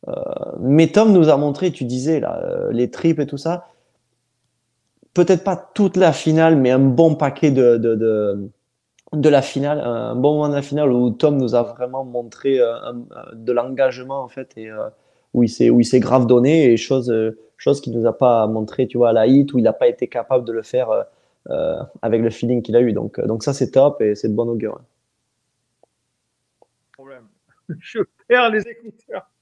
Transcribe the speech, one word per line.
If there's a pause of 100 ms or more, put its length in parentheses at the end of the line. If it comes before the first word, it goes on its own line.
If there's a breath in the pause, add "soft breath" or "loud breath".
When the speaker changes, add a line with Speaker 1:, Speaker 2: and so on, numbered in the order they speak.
Speaker 1:
Euh, (460)
mais
Tom
nous
a
montré,
tu
disais,
là,
euh,
les
tripes
et
tout
ça. (1500 soft breath)
Peut-être
pas
toute
la
finale,
mais
un
bon
paquet
de,
de,
de, (640)
de
la
finale,
un
bon
moment
de
la
finale
où
Tom
nous
a
vraiment
montré,
euh,
un, (380)
de
l'engagement,
en
fait,
et,
euh, (440)
où
il
s'est,
où
il
s'est
grave
donné
et
chose,
euh, (160)
chose
qu'il
nous
a
pas
montré,
tu
vois,
à
la
hit,
où
il
n'a
pas
été
capable
de
le
faire,
euh, (460)
euh, (200)
avec
le
feeling
qu'il
a
eu.
Donc,
euh,
donc
ça,
c'est
top
et
c'est
de
bon
augure,
ouais. (2000)
Speaker 2:
Problème. (420)
<laughs>
Je (280)
perds
les
écouteurs. (120)